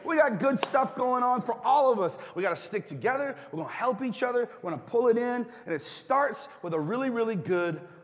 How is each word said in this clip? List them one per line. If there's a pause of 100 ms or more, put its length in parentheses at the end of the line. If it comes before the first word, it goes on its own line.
We
got
good
stuff
going
on
for
all
of
us. (180)
We
gotta
stick
together. (160)
We're
gonna
help
each
other. (120)
We're
gonna
pull
it
in. (180)
And
it
starts (140)
with
a
really,
really
good (220)